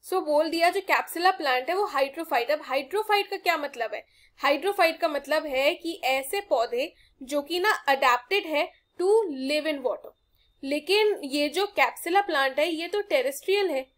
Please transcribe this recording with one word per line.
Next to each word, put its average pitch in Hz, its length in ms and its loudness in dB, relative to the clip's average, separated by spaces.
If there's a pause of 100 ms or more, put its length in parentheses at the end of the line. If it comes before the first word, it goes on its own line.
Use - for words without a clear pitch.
So - 80 -6
बोल 311 360 2
दिया 330 200 2
जो 370 100 -2
Capsula 359 580 0
प्लांट 262 320 0
है 349 60 2
वो 403 120 0
hydrophyte। 269 640 -2
अब 302 120 -2
hydrophyte 392 640 0
का 392 100 -6
क्या 339 200 0
मतलब 285 360 -6
है? - 120 -12 (400)
Hydrophyte 330 540 2
का 339 80 0
मतलब 294 380 -2
है 285 300 0
कि 330 280 -10
ऐसे 262 380 -2
पौधे 247 520 -2 (300)
जो 285 180 -2
कि 330 180 -4
ना 415 120 2
अडेप्टेड 269 720 2
है 311 260 -2 (300)
to 359 60 0 (200)
live 277 380 -2
in 311 120 -2
water। 240 340 -6 (520)
लेकिन 370 600 0
ये 294 260 0
जो 359 160 0 (140)
Capsula 339 460 2
प्लांट 277 340 0
है 330 100 2
ये 330 180 -4
तो 415 140 -2
टेरेस्ट्रियल 349 680 0
है 262 180 -4 (100)